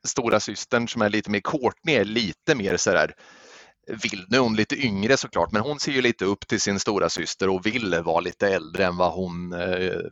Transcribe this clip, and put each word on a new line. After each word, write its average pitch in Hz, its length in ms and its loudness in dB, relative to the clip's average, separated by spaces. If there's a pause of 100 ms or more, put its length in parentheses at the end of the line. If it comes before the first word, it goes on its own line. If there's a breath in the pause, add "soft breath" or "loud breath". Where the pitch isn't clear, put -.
stora 113 320 2
systern 117 480 -2
som 113 140 -4
är 107 80 4
lite 104 220 -2
mer, 104 80 0
Courtney 135 560 0
är 101 100 4
lite 110 500 -2
mer 98 220 -2
så 101 140 2
där 78 200 4 (920 loud breath)
vild. 101 260 -6
Nu 117 80 4
är 135 40 6
hon 113 140 2
lite 139 300 0
yngre 110 320 2
såklart, 87 340 -2
men 104 100 2
hon 143 180 -4
ser 156 120 -4
ju 131 100 2
lite 117 240 0
upp 98 220 -2
till 107 140 0
sin 101 180 0
stora 92 300 0
syster 92 400 -2
och 95 160 -2
vill 107 400 0
vara 82 140 2
lite 90 300 -2
äldre 92 360 0
än 90 120 -2
vad 90 160 2
hon, 87 400 -6
eh, 90 360 -2 (220)